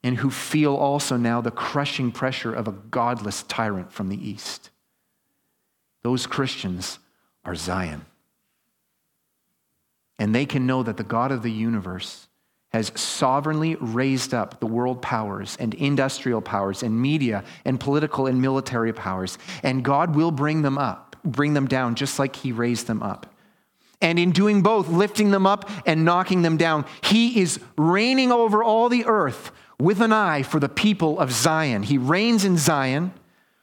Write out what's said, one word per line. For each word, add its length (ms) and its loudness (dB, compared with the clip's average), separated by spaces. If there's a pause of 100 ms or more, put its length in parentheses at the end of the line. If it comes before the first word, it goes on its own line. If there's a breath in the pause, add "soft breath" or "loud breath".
and 140 -2
who 140 0
feel 440 0
also 440 0
now 240 0
the 80 -2
crushing 600 -4
pressure 420 -4
of 120 -4
a 60 -6
godless 680 -4
tyrant 500 -4
from 160 -6
the 200 -8
East. 420 -12 (1300)
Those 240 0
Christians 720 -6 (460)
are 100 -8
Zion. 520 -6 (2000)
And 160 0
they 120 2
can 200 -2
know 160 0
that 140 -4
the 80 -6
God 260 -2
of 120 -4
the 100 -4
universe 760 -6 (440)
has 220 -2
sovereignly 800 0
raised 560 -2
up 280 -4
the 60 -4
world 360 -2
powers 560 -4
and 160 -4
industrial 640 0
powers 420 -4
and 180 0
media 440 0 (200 loud breath)
and 160 -2
political 460 0
and 140 2
military 520 0
powers. 460 -6 (240 loud breath)
And 220 0
God 300 2
will 160 2
bring 320 0
them 160 0
up, 460 -6
bring 300 2
them 120 2
down, 300 0
just 220 -4
like 180 0
he 160 -6
raised 340 0
them 160 -2
up. 240 -8 (760 soft breath)
And 180 2
in 120 4
doing 320 4
both, 260 4
lifting 420 2
them 160 4
up 220 0 (160 loud breath)
and 200 4
knocking 380 4
them 140 2
down, 300 2 (160 loud breath)
he 380 4
is 200 0 (160)
reigning 560 4
over 320 4
all 240 4
the 160 2
earth 480 0 (260 loud breath)
with 220 4
an 120 4
eye 300 2
for 180 -2
the 80 2
people 500 2
of 140 0
Zion. 500 2
He 160 2
reigns 460 2
in 120 4
Zion, 560 0 (500 soft breath)